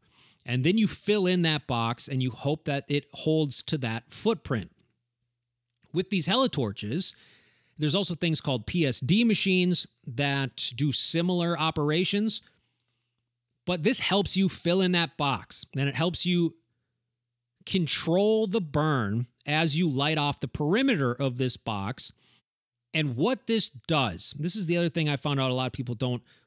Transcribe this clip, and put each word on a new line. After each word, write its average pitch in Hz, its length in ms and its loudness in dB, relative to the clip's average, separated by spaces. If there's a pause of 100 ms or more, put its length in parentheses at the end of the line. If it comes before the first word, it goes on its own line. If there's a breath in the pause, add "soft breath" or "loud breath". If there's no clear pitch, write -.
(460 soft breath)
And 127 180 0
then 190 140 4
you 214 100 4
fill 202 380 0
in 180 160 2
that 156 240 0
box, 117 420 -2
and 131 140 -2
you 127 80 -2
hope 143 340 -4
that 139 240 -4
it 143 240 -2
holds 156 520 0
to 160 140 -2
that 117 320 -6
footprint. 143 600 -2 (1200)
With 185 160 -2
these 175 180 0
helitorches, 151 880 0 (640 soft breath)
there's 147 160 0
also 185 200 0
things 160 260 0
called 127 260 -2
P 170 200 0
S 127 140 0
D 180 220 2
machines 185 640 2 (200)
that 139 680 -2
do 147 160 0
similar 170 640 2
operations. 160 840 0 (1200 soft breath)
But 175 200 -4
this 247 160 4
helps - 360 2
you 190 120 4
fill 175 320 0
in 185 100 2
that 170 260 0
box, - 480 -4 (120)
and 139 120 0
it 131 60 -4
helps 170 320 0
you 175 300 2 (1080)
control 196 840 2
the 208 120 -2
burn 139 680 0 (180)
as 151 300 2
you 175 120 2
light 147 300 0
off 143 220 -2
the 135 80 -6
perimeter 165 640 2
of 127 260 -4
this 127 180 0
box. 107 560 -6 (800 soft breath)
And 151 220 -2
what 208 320 -2
this 226 240 0
does, 120 640 -2
this 165 200 0
is 196 100 -2
the 175 100 0
other 175 120 2
thing 156 200 -2
I 147 60 0
found 139 240 -2
out 131 140 0
a - 20 0
lot 127 140 -2
of - 40 -12
people 120 220 -6
don't 123 300 -4 (220 soft breath)